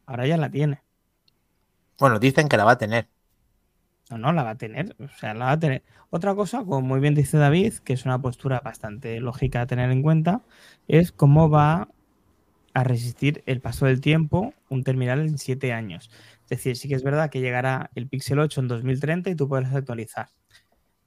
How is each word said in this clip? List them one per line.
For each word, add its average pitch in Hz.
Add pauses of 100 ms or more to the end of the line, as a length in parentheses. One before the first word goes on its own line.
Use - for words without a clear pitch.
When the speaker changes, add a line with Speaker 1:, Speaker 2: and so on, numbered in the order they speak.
Speaker 1:
Ahora 123
ya 165
la 143
tiene. 143 (1160)
Speaker 2:
Bueno, 120
dicen 135
que 127
la 101
va 110
a 123
tener. 110 (1000)
Speaker 1:
No, 120
no, 120
la 165
va 113
a 117
tener. 123
O 139
sea, -
la 117
va 131
a 156
tener. 143 (260)
Otra 185
cosa, 208
como 160
muy 131
bien 147
dice 147
David, 165 (100)
que 131
es 123
una 127
postura 127
bastante 113
lógica 123
a 120
tener 123
en 131
cuenta, 160 (460)
es 175
cómo 151
va 151 (840)
a 131
resistir 123
el 127
paso 120
del 131
tiempo 160 (160)
un 127
terminal 127
en 156
siete 131
años. 104 (340)
Es -
decir, 127
sí -
que 143
es 127
verdad 147
que 131
llegará 127
el 123
Pixel 139
ocho 147
en 127
dos 117
mil 131
treinta 170
y 180
tú 143
podrás 131
actualizar. 113 (760)